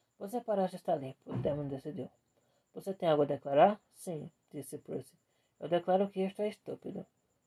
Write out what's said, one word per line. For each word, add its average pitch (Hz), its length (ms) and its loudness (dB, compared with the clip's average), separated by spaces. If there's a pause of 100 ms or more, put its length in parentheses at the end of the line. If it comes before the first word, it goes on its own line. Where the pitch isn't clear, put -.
(180)
"Você 208 240 -6
parece 190 360 0
estar 170 180 0
limpo", 131 480 -6
Terminus 147 260 -2
decidiu. 135 400 -8 (640)
"Você 190 180 -8
tem 190 160 -4
algo 151 140 6
a 139 60 4
declarar?" 147 520 4 (140)
"Sim", 156 380 -10 (180)
disse 147 300 -10
Percy. - 360 -10 (440)
"Eu 165 100 -8
declaro 185 400 2
que 190 160 -2
isto 196 160 -6
é 214 60 0
estúpido." 190 580 -10 (420)